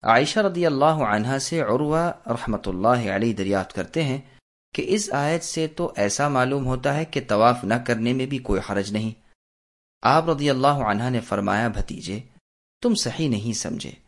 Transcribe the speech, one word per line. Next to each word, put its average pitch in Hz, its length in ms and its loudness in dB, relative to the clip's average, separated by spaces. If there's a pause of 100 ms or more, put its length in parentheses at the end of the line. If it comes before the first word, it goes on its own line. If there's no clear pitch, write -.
عائشہ 131 380 4
رضی 175 260 2
اللہ 143 180 4
عنہا 131 540 2
سے 165 220 -2
عروہ 143 360 2 (300)
رحمۃ 113 400 -4
اللہ 104 440 2
علیہ 107 220 0
دریافت 95 400 -2
کرتے 123 300 -4
ہیں 135 160 0 (560)
کہ 185 120 -2
اس 202 260 0
آیت 151 320 0
سے 160 220 -4
تو 165 300 -6
ایسا 104 320 0
معلوم 135 380 0
ہوتا 127 300 0
ہے 160 80 -2
کہ 147 240 -4
طواف 117 360 4
نہ 104 100 2
کرنے 120 380 0
میں 131 140 -2
بھی 139 120 -4
کوئی 101 220 -2 (100)
حرج 101 220 -2
نہیں۔ 110 180 -2 (920)
آپ 160 260 4
رضی 143 220 0
اللہ 131 160 2
عنہا 120 420 2
نے 123 120 0
فرمایا، 101 480 0
بھتیجے، 98 520 -6 (640)
تم 240 120 2
صحیح 151 340 -2
نہیں 113 240 -2
سمجھے۔ - 380 -6 (180)